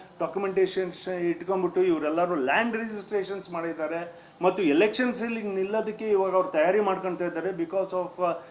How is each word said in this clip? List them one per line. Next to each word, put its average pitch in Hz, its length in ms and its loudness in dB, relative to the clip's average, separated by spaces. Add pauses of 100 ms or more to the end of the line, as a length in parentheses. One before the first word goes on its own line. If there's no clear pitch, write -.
(200)
ಡಾಕ್ಯುಮೆಂಟೇಷನ್ಸ್ 185 880 -2
ಇಟ್ಕೊಂಡ್ಬಿಟ್ಟು 175 760 0
ಇವರೆಲ್ಲರೂ 165 520 2
ಲ್ಯಾಂಡ್ 175 400 2
ರಿಜಿಸ್ಟ್ರೇಷನ್ಸ್ 202 760 -4
ಮಾಡಿದ್ದಾರೆ 165 800 -6 (100)
ಮತ್ತು 185 220 4
ಎಲೆಕ್ಷನ್ಸಲ್ಲಿ 220 800 2
ನಿಲ್ಲೋದಕ್ಕೆ 208 680 -2
ಇವಾಗ 190 260 4
ಅವ್ರು 214 140 4
ತಯಾರಿ 190 320 4
ಮಾಡ್ಕೊಳ್ತಾ 180 440 -2
ಇದ್ದಾರೆ 170 240 -4
because 185 420 -2
of, 180 320 -4 (280)